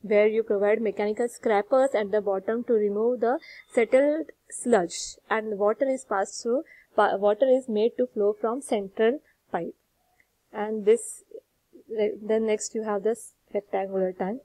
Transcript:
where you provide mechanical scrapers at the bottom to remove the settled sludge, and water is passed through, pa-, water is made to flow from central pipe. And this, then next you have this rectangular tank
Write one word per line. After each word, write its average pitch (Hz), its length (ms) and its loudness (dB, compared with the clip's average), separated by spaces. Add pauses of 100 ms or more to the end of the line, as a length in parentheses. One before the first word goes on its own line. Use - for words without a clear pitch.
where 208 240 4
you 220 160 2
provide 208 380 0
mechanical 214 480 -2
scrapers 247 640 0
at 208 160 -2
the 214 100 2
bottom 202 440 -4
to 254 80 0
remove 214 480 0
the 240 180 0 (340)
settled 285 540 2 (240)
sludge, - 680 -2 (120)
and 214 300 -4
water 208 300 2
is 262 160 -4
passed - 380 -4
through, 233 200 -2 (340)
pa-, 208 200 2
water 208 320 2
is 254 200 2
made 220 300 0
to 247 80 0
flow 208 340 0
from 240 200 -4
central 226 600 -2 (320)
pipe. 170 220 -6 (760)
And 214 320 -6
this, - 380 2 (680)
then 214 580 -2
next 214 280 -2
you 220 80 -4
have 208 200 -2
this 220 320 -2 (180)
rectangular 190 600 -2
tank 202 320 -4